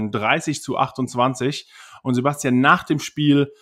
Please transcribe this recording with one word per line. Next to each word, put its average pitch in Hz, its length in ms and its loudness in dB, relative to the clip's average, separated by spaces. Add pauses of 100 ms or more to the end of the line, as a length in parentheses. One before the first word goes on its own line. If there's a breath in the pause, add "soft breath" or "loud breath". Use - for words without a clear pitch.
dreißig 123 540 -4
zu 131 140 -4
achtundzwanzig. 127 920 -2 (320 loud breath)
Und 127 140 -2
Sebastian, 127 460 0
nach 160 220 4
dem 151 160 0
Spiel 143 520 2 (100)